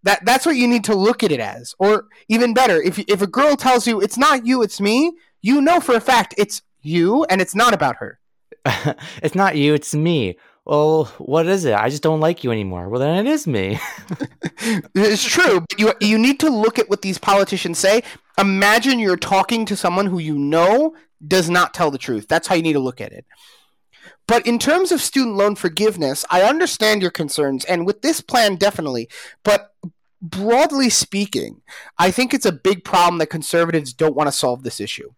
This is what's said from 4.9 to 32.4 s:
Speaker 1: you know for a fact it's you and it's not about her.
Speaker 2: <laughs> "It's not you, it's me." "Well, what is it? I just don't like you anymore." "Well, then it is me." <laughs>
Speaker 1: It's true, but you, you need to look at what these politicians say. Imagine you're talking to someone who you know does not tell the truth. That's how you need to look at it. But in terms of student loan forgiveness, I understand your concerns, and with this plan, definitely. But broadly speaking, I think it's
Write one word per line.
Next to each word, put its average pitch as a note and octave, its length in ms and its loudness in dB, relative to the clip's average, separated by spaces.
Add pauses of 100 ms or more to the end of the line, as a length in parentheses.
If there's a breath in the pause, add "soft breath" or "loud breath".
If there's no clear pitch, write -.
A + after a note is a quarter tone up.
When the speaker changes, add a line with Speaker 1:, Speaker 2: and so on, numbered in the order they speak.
Speaker 1:
you C4 180 2
know E4 200 4
for B3+ 140 0
a A3+ 60 2
fact A#3 360 0
it's - 260 -2 (180)
you F3 500 2
and F#3 100 2
it's F3+ 140 -4
not A3+ 200 4
about D3 220 -2
her. - 220 -14 (240)
Speaker 2:
<laughs> - 240 -12 (560 loud breath)
"It's D3+ 120 -2
not F#3 220 2
you, D3 180 4
it's D3 200 -4
me." D3+ 420 0 (280 soft breath)
"Well, D3+ 420 2 (120)
what D#3+ 280 -2
is F#3 180 0
it? A#2+ 100 2
I G#2+ 140 2
just C#3+ 140 -6
don't D#3+ 180 0
like E3+ 220 0
you B2 100 -4
anymore." F#2 360 -6
"Well, A#2+ 120 -4
then E3+ 260 0
it C#4 40 -2
is D4+ 160 -2
me." G#2 380 -2
<laughs> - 40 -12 (1040 loud breath)
Speaker 1:
It's G3+ 300 0
true, G#3+ 360 2
but - 200 -12
you, G#3+ 200 2
you G#3 180 2
need C4+ 220 2
to D#4 100 2
look A3 280 0
at A3 100 0
what G3+ 140 -4
these F#3+ 160 -6
politicians G3 600 0
say. G#3+ 240 2 (360 loud breath)
Imagine G3+ 640 2
you're F#3+ 160 0
talking G3+ 500 0
to G#3 100 -4
someone F#3+ 300 -2
who F#3 140 -2
you D#3 180 -4
know F3+ 560 2 (320 loud breath)
does E3+ 240 2
not F3 240 2
tell E3 160 0
the C#3 80 -8
truth. A2 300 -6
That's D#3+ 180 0
how G3 80 0
you E3 80 2
need D#3+ 120 0
to C#3+ 40 2
look B2+ 220 -4
at - 120 -12
it. - 140 -20 (1040 loud breath)
But A#3 180 2
in A#3+ 140 0
terms F4 320 0
of D#4+ 80 0
student A#3+ 360 -2
loan G3+ 200 2
forgiveness, F3+ 760 -2
I F3+ 120 4
understand A3 600 0
your F3 80 0
concerns, C#3 540 -4
and F3 220 -2
with G3+ 160 -4
this D#4 180 -2
plan, G#3+ 360 0
definitely. D3+ 520 -4 (340 loud breath)
But G3+ 320 0 (460)
broadly A#3+ 680 0
speaking, A2 720 -4 (360 loud breath)
I F#3 140 4
think B3 200 0
it's C4 140 0